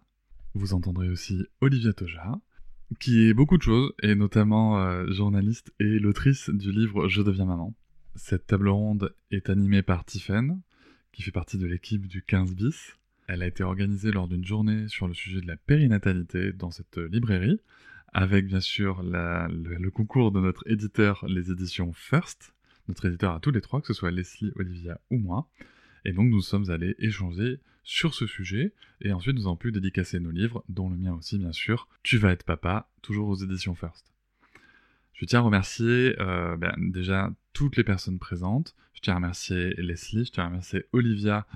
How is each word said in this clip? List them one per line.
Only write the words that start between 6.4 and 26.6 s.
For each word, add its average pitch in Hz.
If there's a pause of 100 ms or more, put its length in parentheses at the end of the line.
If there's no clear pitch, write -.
du 101
livre 101
Je 98
deviens 95
maman. 90 (400)
Cette -
table 101
ronde 104 (160)
est 98
animée 98
par 90
Tiffaine, 127 (520)
qui -
fait 95
partie 90
de 92
l'équipe 98
du 92
quinze 92
bis. 110 (300)
Elle 90
a 90
été 90
organisée 98
lors 95
d'une 87
journée 107
sur 104
le 87
sujet 95
de 87
la 85
périnatalité 98
dans 92
cette -
librairie, 101 (540)
avec 98
bien 95
sûr 95
la, 87
le, 85
le 90
concours 113
de 98
notre 92
éditeur, 104
les 90
éditions 87
First, - (340)
notre -
éditeur 90
à 80
tous 151
les 117
trois, -
que -
ce 120
soit 92
Leslie, 90
Olivia 87 (120)
ou 127
moi. 101 (560)
Et 92
donc 104
nous 107
sommes 98